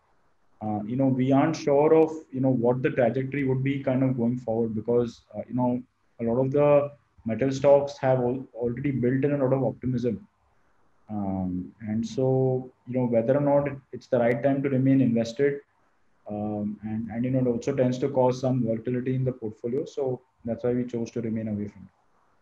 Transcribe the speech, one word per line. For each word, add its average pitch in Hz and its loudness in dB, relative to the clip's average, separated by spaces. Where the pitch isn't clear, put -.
uh, 107 -4
you 123 -4
know, 135 2
we 131 2
aren't 156 4
sure 147 2
of, 160 4
you 131 -6
know, 131 2
what 123 2
the 147 0
trajectory 131 0
would 131 0
be 139 -2
kind 131 0
of 131 0
going 117 0
forward 113 -2
because, 120 -2
uh, - -8
you - -8
know, 123 0
a 120 -4
lot 117 0
of 135 0
the 143 4
metal 131 0
stocks 139 4
have 131 4
al-, 127 -2
already 123 -4
built 127 0
in 143 2
a 143 2
lot 131 2
of 135 2
optimism. 117 -2
Um, 95 -4
and 110 -4
so, 131 0
you 123 -8
know, 127 0
whether 135 2
or 143 2
not 143 2
it, 135 -8
it's 120 -16
the 127 0
right 120 2
time 139 2
to 143 -2
remain 135 4
invested, 117 0
um, 104 -4
and, 110 -6
and, 120 -4
you 127 -2
know, 131 2
it 127 0
also 123 0
tends 127 0
to 143 -2
cause 127 2
some 127 0
volatility 123 -2
in 131 -2
the 127 -2
portfolio. 120 -6
So 131 -6
that's 113 -6
why 120 0
we 123 -2
chose 117 -6
to 120 -6
remain 110 -4
away 104 -6
from 95 -18
it. 92 -20